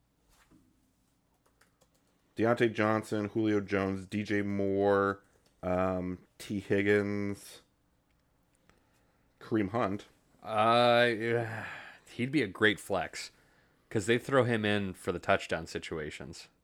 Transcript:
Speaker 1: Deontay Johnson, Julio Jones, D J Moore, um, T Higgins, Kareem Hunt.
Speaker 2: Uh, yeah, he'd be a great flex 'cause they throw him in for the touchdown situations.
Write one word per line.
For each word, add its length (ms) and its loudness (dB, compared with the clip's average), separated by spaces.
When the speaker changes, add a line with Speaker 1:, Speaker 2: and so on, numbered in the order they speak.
Speaker 1:
Deontay 360 2
Johnson, 600 0
Julio 280 2
Jones, 440 -2
D 180 -4
J 200 -2
Moore, 800 2
um, 560 -2
T 220 -6
Higgins, 1000 0
Kareem 320 -2
Hunt. 340 -2
Speaker 2:
Uh, 720 4
yeah, 460 -2
he'd 200 -4
be 120 2
a 40 -4
great 320 2
flex 520 -6
'cause 160 -2
they 120 4
throw 260 2
him 220 0
in 280 0
for 180 -8
the 80 -2
touchdown 460 -2
situations. 800 -10